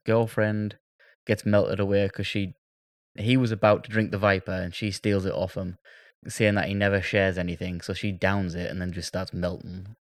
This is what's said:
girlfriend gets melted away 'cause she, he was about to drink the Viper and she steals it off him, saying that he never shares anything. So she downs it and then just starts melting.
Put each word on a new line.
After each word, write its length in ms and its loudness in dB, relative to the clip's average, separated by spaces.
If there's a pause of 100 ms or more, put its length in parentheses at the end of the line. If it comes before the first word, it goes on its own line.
girlfriend 720 0 (480)
gets 200 0
melted 340 2
away 300 2
'cause 180 -6
she, 280 -4 (600)
he 220 2
was 160 2
about 320 4
to 60 -14
drink 200 0
the 60 -2
Viper 340 2
and 240 -4
she 160 -2
steals 340 0
it 80 -2
off 220 -4
him, 220 -8 (500)
saying 280 2
that 120 2
he 60 -2
never 280 2
shares 360 2
anything. 420 -4
So 140 -6
she 180 -4
downs 440 0
it 140 -6
and 120 -6
then 100 -4
just 160 -8
starts 260 -6
melting. 640 -6 (160)